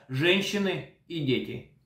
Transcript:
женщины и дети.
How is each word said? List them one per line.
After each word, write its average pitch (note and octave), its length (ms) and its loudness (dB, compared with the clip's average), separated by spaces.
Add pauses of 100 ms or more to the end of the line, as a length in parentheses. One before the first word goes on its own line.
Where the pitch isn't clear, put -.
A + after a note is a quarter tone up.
женщины F3+ 800 0 (180)
и E3 140 -4
дети. A#2+ 500 -2 (140)